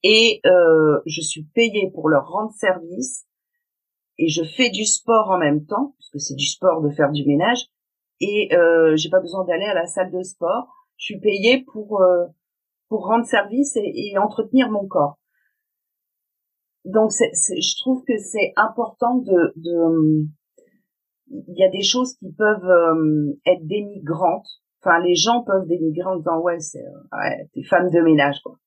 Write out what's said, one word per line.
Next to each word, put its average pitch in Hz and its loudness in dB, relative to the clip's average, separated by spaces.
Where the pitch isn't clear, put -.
Et, 220 4
euh, 160 4
je 156 -8
suis 156 -8
payée 208 0
pour 156 -4
leur 151 2
rendre 214 -6
service 185 -6
et 165 0
je 160 -4
fais 240 -2
du 202 -4
sport 220 0
en 190 2
même 151 0
temps, 269 -6
puisque - -14
c'est 139 -10
du 139 -4
sport 165 0
de 147 0
faire 147 0
du 147 -4
ménage, 180 0
et, 208 0
euh, 165 4
j'ai 156 -2
pas 185 2
besoin 185 -6
d'aller 180 -4
à 208 -4
la 175 0
salle 185 -6
de 180 -6
sport. 185 -6
Je - -16
suis 208 -12
payée 208 2
pour, 208 -6
euh, 180 4
pour 220 -4
rendre 233 0
service 226 -2
et, 202 -6
et 196 -2
entretenir 220 0
mon 202 -4
corps. 160 -2
Donc 214 2
c'est, - 0
c'est, - -2
je - -4
trouve 254 -2
que 233 0
c'est 202 -4
important 226 -2
de, 190 2
de, 160 2
il 180 -14
y 185 4
a 185 6
des 190 -4
choses 254 -2
qui - -16
peuvent, 208 0
euh, 160 2
être 170 2
dénigrantes. 180 -4
Enfin, 170 2
les 180 2
gens 233 0
peuvent 190 -2
dénigrer 165 -2
en 190 -4
disant, « 165 -2
Ouais, 170 -2
c'est, - -14
euh, - -16
ouais, - -6
t'es 160 -10
femme 180 2
de 170 4
ménage, 147 4
quoi. » - -18